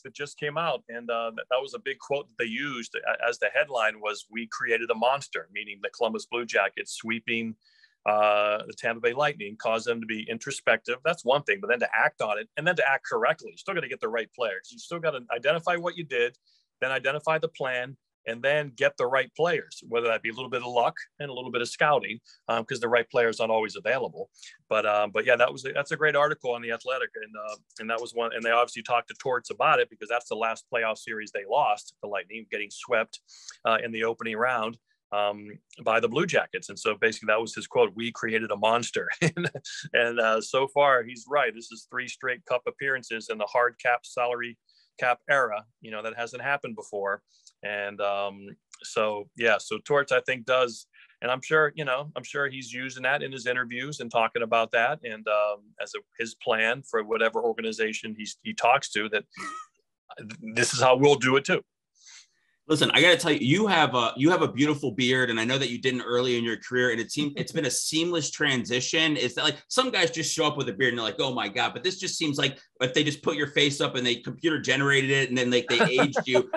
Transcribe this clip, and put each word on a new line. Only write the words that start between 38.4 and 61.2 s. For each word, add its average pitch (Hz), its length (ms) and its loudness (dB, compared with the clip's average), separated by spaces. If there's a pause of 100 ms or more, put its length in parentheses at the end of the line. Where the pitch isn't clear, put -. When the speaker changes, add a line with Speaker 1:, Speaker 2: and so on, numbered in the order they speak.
Speaker 1:
a 107 60 0
monster." 110 580 0
<laughs> - 60 -10 (160)
And, 175 140 -2 (420)
and, 120 280 -2
uh, 110 200 2
so 135 280 -2
far 139 340 4
he's 117 260 -14
right. 131 260 0
This 113 160 -16
is 113 200 -20
three 123 180 -8
straight 123 380 -6
cup 123 200 -2
appearances, 120 600 -6
and 110 120 -6
the 104 60 0
hard 120 320 2
cap 120 280 0
salary 120 500 -4 (420)
cap 123 300 0
era. 117 360 2 (160)
You 113 100 -16
know, 107 120 -8
that 113 140 -6
hasn't 120 260 -8
happened 139 340 -4
before. 101 460 -6 (400)
And, 101 380 -6
um, 101 480 -4 (340)
so, 107 540 -2
yeah, 113 220 4
so 107 200 -6
Torts, 143 320 0
I 127 100 6
think, 127 240 -6
does, 127 420 0 (340)
and 120 100 -2
I'm 131 100 -2
sure, 156 360 2
you 151 80 -6
know, 139 320 -2
I'm 131 80 -8
sure 143 240 -4
he's 131 240 -10
using 127 320 -8
that 139 180 2
in 135 80 -6
his 131 160 -8
interviews 123 540 -4
and 120 100 -8
talking 117 320 2
about 113 300 2
that 123 320 2
and, 110 240 -10
um, 104 340 0 (180)
as 107 140 -8
a, 104 60 -6 (180)
his 117 160 -6
plan 117 480 0
for 110 220 -2
whatever 110 380 2
organization 110 760 -2
he's, 107 240 -12
he 113 100 -6
talks 123 400 2
to, 107 180 -2
that 104 140 0 (1300)
this 123 180 2
is 123 60 -2
how 127 160 8
we'll 143 180 6
do 131 220 2